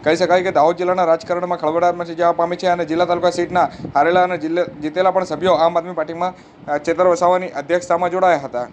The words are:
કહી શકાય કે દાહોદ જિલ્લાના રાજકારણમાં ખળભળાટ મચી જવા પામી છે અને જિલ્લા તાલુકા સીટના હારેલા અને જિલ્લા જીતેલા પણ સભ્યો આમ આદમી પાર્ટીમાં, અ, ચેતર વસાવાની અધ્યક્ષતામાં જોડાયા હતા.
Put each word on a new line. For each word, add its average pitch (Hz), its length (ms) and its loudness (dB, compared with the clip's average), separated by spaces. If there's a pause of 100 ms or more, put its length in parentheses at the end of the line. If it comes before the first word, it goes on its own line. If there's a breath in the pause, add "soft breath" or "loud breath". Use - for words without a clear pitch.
કહી 156 120 2
શકાય 180 260 2
કે 185 100 -2
દાહોદ 160 240 4
જિલ્લાના 180 300 0
રાજકારણમાં 175 520 -2
ખળભળાટ 170 380 0
મચી 170 200 -8
જવા 170 160 2
પામી 170 240 0
છે 185 120 -4
અને 175 180 0
જિલ્લા 165 200 0
તાલુકા 175 240 0
સીટના 175 380 0 (280 loud breath)
હારેલા 170 280 4
અને 180 140 -2
જિલ્લા 160 260 -2
જીતેલા 156 480 -2
પણ 185 120 0
સભ્યો 170 300 0
આમ 165 240 2
આદમી 175 160 -4
પાર્ટીમાં, 170 400 -6 (340 loud breath)
અ, 147 100 -2
ચેતર 165 300 0
વસાવાની 180 400 2
અધ્યક્ષતામાં 170 640 -2
જોડાયા 180 320 2
હતા. 120 300 -6